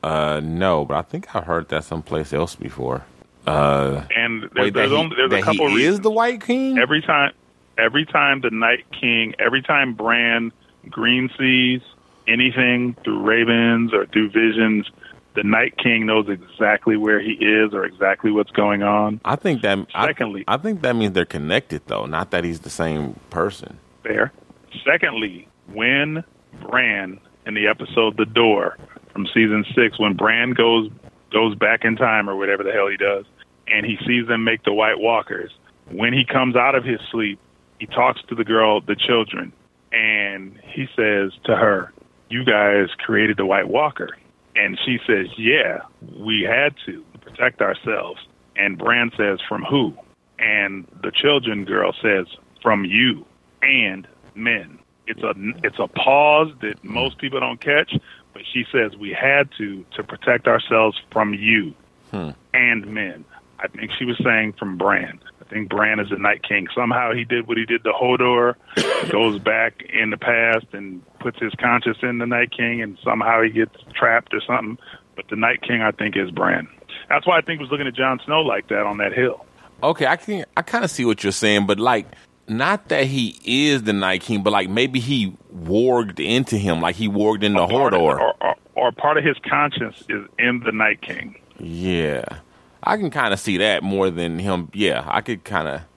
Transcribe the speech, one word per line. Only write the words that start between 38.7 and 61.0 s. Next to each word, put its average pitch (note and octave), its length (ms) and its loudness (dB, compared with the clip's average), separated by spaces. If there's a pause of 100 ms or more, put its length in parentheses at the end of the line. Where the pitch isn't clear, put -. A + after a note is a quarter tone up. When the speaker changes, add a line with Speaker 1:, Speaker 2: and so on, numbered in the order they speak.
Speaker 2:
the G#2 140 -2
children, G#2 560 -2 (400)
and G2+ 720 -2
he C3+ 320 -8
says G2+ 360 2 (120)
to A2+ 120 2
her, G2+ 360 2 (380)
"You B2 160 -4
guys G2+ 420 4 (100)
created G#2+ 400 0
the G2 80 0
White F#2+ 220 2
Walker." C3+ 420 -2 (460)
And G2+ 300 0
she B2+ 200 0
says, G2 220 2 (100)
"Yeah, B2 420 2 (380)
we G#2+ 260 -2
had C3+ 320 0 (100)
to E2 180 -12 (180)
protect - 400 -2
ourselves." - 600 -4 (340)
And G2+ 220 0
Bran A#2 400 2
says, G2+ 220 0 (100)
"From A2 140 -4
who?" D#3 300 0 (460)
And G2+ 480 0 (160)
the G2+ 80 -4
children A#2+ 540 0
girl F#2+ 360 0
says, G2 240 2 (360)
"From G#2 240 2
you A2 400 2 (360)
and A2+ 460 0 (280)
men." G#2 440 -4 (280)
It's A2+ 160 -8
a, G#2+ 100 -2 (300)
it's - 160 -4
a - 80 0
pause D3+ 640 4 (100)
that G#2+ 220 -8
most B2 340 -6
people C3+ 220 -6
don't A#2+ 220 -6
catch, D3 320 0 (400)
but G2+ 100 -20 (100)
she A#2+ 180 -2
says, A2 260 0
"We G2+ 140 -10
had C#3 460 2
to, G2 280 -8 (100)
to - 80 -8
protect - 440 -2
ourselves A2+ 500 2 (140)